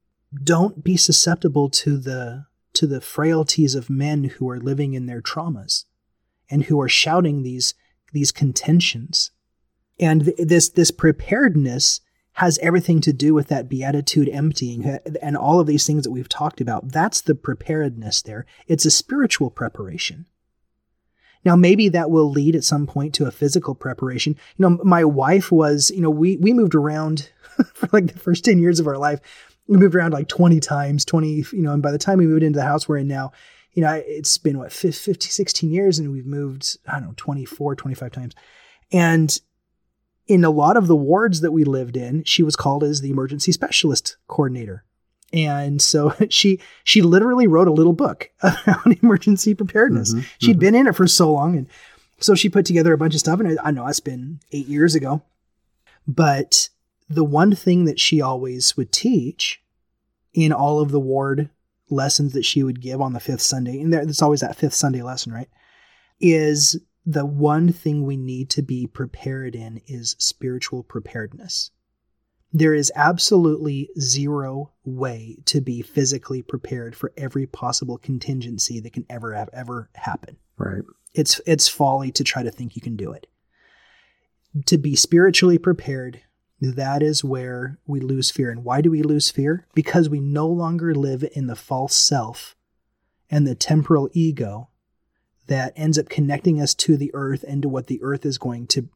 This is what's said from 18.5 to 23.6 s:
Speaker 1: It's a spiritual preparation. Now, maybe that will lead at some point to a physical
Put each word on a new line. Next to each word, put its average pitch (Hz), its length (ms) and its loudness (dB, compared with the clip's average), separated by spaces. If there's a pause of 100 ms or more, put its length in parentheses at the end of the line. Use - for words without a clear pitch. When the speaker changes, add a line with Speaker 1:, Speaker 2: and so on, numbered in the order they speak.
Speaker 1:
It's 160 180 2
a 156 40 4
spiritual 240 600 0
preparation. 117 760 -10 (1160)
Now, 175 120 6
maybe 196 320 6
that 170 200 0
will 156 220 4
lead 147 240 2
at 143 80 -2
some 147 240 0
point 143 280 -4
to 147 120 -2
a 120 60 -6
physical 143 420 0